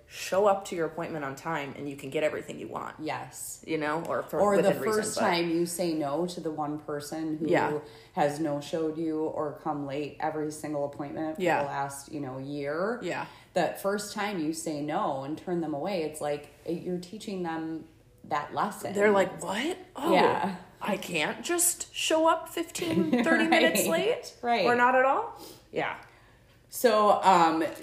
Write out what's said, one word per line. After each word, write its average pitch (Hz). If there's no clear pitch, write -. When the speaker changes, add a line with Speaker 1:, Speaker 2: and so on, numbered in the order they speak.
Speaker 1:
show 196
up 196
to -
your 165
appointment 160
on 135
time 143
and 143
you 139
can 135
get 151
everything -
you -
want. -
Speaker 2:
Yes. 135
Speaker 1:
You 156
know, 151
or -
for, 156
Speaker 2:
Or 202
the 175
Speaker 1:
within -
reason, 214
Speaker 2:
first -
Speaker 1:
but -
Speaker 2:
time 170
you 170
say 175
no 156
to 180
the 160
one 151
person 156
who 160
Speaker 1:
Yeah. 151
Speaker 2:
has 147
no-showed 156
you 156
or 151
come 147
late 139
every 151
single 147
appointment 156
for 196
Speaker 1:
Yeah. 156
Speaker 2:
the 143
last, 139
you 151
know, 131
year. 147
Speaker 1:
Yeah. 143
Speaker 2:
That 170
first 202
time 202
you 156
say 156
no 151
and 151
turn 175
them 151
away, 170
it's 151
like, 147
it, 165
you're 180
teaching 190
them 160
that 151
lesson. 196
Speaker 1:
They're 202
like, 190
"What? 247
Oh, 285
Speaker 2:
Yeah. 185
Speaker 1:
I 202
can't 175
just -
show 320
up 339
fifteen, 330
Speaker 2:
<laughs> 240
Speaker 1:
thirty -
minutes -
Speaker 2:
Right. 185
Speaker 1:
late? -
Speaker 2:
Right. 233
Speaker 1:
Or 240
not 247
at 262
all?" 392
Yeah. 135
Speaker 2:
So, 214
um, 165